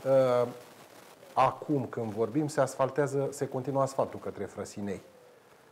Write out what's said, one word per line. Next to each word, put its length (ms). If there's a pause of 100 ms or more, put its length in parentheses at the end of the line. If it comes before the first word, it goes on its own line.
uh, 420 (840)
acum 560
când 240
vorbim, 340
se 140
asfaltează, 680
se 160
continuă 340
asfaltul 380
către 240
Frăsinei. 580 (720)